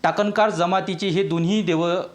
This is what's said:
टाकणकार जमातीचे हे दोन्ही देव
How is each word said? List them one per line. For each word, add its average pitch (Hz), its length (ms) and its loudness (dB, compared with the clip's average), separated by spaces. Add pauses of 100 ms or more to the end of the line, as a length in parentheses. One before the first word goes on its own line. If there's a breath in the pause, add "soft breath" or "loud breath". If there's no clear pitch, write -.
टाकणकार 208 480 2
जमातीचे 185 580 -2
हे 185 200 0
दोन्ही 170 340 0
देव 170 400 0 (120)